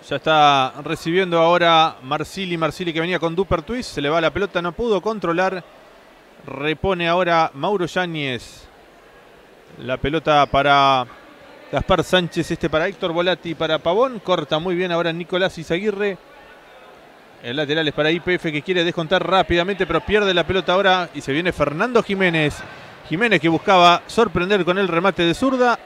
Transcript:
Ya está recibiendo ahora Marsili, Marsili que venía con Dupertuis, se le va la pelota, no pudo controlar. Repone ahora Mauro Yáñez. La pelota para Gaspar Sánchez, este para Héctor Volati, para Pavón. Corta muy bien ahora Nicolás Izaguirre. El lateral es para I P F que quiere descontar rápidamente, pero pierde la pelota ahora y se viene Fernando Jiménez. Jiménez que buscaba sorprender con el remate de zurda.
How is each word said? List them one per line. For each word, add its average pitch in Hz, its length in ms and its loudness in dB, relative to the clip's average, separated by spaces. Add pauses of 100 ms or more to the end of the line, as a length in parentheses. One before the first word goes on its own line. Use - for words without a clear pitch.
Ya 143 80 -4
está 143 560 4 (100)
recibiendo 170 560 0
ahora 165 640 4
Marsili, 156 540 -6
Marsili 165 340 -4
que 156 80 -4
venía 170 200 -2
con 165 180 -2
Dupertuis, 190 480 -4
se - 160 -8
le 143 80 0
va 160 100 2
la 160 120 0
pelota, 180 300 -4
no 170 120 -6
pudo 220 260 -2
controlar. 185 640 -2 (840)
Repone 156 600 -4
ahora 170 460 2
Mauro 180 320 -2
Yáñez. 151 840 -6 (1120)
La 127 160 -6
pelota 147 500 2
para 139 640 2 (640)
Gaspar 160 320 0
Sánchez, 170 480 -2
este 165 180 -4
para 160 200 -2
Héctor 170 240 -6
Volati, 170 420 -2
para 156 240 -2
Pavón. 220 400 0
Corta 165 400 -2
muy 175 160 -4
bien 180 160 -2
ahora 170 220 -2
Nicolás 180 440 -4
Izaguirre. 196 600 -4 (1200)
El 120 140 -10
lateral 151 320 -2
es 139 60 -4
para 151 180 0
I 170 80 0
P 180 140 -2
F 170 180 -4
que 147 100 -4
quiere 180 220 -2
descontar 170 420 -2
rápidamente, 175 640 0
pero 160 140 0
pierde 196 320 2
la 170 120 2
pelota 180 280 -2
ahora 185 420 2
y 147 60 -10
se 135 100 -6
viene 165 220 0
Fernando 180 500 0
Jiménez. 170 540 0 (500)
Jiménez 190 320 2
que 151 80 0
buscaba 175 580 6
sorprender 185 600 0
con 180 120 0
el 196 120 0
remate 175 340 0
de 170 100 2
zurda. 247 520 0